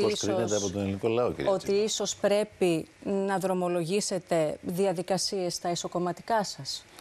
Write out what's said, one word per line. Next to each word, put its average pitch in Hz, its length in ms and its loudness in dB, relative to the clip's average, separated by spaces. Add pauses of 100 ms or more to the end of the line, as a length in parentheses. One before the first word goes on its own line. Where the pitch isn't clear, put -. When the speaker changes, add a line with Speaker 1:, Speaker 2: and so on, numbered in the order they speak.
Speaker 1:
πολιτικός 208 180 2
κρίνεται 101 240 2
Speaker 2:
ίσως, 101 180 2
Speaker 1:
από 98 100 -2
τον 101 100 -2
ελληνικό 98 260 0
λαό, 113 240 2
κυρία 76 180 0
Speaker 2:
ότι 190 140 0
Speaker 1:
Τσίμα. 202 180 2
Speaker 2:
ίσως 208 340 -2
πρέπει 196 680 2 (400)
να 196 120 0
δρομολογήσετε 180 1200 0
διαδικασίες 180 920 -2
στα - 140 -4
εσωκομματικά 175 760 -2
σας; - 400 -10 (160)